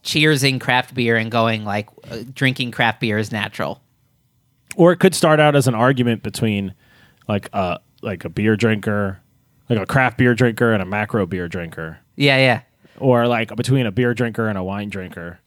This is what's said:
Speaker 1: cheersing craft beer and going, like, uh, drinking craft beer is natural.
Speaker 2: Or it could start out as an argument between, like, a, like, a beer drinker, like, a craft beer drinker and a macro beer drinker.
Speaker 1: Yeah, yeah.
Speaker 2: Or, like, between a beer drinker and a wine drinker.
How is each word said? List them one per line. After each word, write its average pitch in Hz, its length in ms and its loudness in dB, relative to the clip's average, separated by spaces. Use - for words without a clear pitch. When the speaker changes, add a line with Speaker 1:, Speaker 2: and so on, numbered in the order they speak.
Speaker 1:
cheersing 139 580 0
craft 127 340 0
beer 117 220 0
and 110 140 -2
going, 113 340 0
like, 104 240 -4
uh, 117 80 -12
drinking 127 360 -2
craft 113 300 0
beer 107 180 0
is 107 140 -4
natural. 104 480 -6
Speaker 2:
Or 180 160 8
it 170 60 0
could 185 160 4
start 156 260 4
out 151 160 6
as 139 120 4
an 120 60 0
argument 120 480 2
between, 101 520 -4
like, 101 240 -4
a, 90 280 -4
like, 95 220 -8
a 85 40 -8
beer 107 280 2
drinker, 104 640 -2
like, 113 120 0
a 95 60 -6
craft 127 300 0
beer 123 180 4
drinker 117 380 2
and 104 80 0
a 90 60 -6
macro 104 400 -2
beer 87 220 -6
drinker. 82 500 -10
Speaker 1:
Yeah, 139 240 2
yeah. 127 220 2
Speaker 2:
Or, 120 280 4
like, 113 300 -2
between 127 280 0
a 110 80 -2
beer 120 220 0
drinker 113 340 -4
and 101 80 -4
a 92 60 -4
wine 101 280 -6
drinker. 87 560 -14